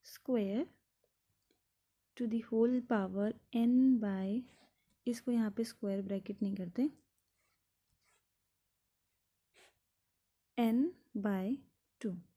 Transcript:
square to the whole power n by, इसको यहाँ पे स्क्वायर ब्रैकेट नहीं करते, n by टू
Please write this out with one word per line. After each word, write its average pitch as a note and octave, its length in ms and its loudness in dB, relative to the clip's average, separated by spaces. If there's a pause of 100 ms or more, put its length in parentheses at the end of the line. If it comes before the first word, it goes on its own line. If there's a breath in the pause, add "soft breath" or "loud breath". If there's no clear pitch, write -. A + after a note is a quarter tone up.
square A3+ 580 -2 (1500)
to A#3+ 160 -4
the A3+ 160 -2
whole A#3+ 320 2 (100)
power G3+ 400 0 (260)
n A#3+ 200 4 (260)
by, G3 400 -2 (640 soft breath)
इसको A#3+ 260 -2
यहाँ A3+ 180 2
पे A3+ 140 -4
स्क्वायर G3+ 380 -4
ब्रैकेट G3 400 -4
नहीं G3 120 -2
करते, F#3+ 340 -2 (3750 soft breath)
n A#3 260 2 (320)
by G3+ 400 -2 (440)
टू G3 140 -6 (220)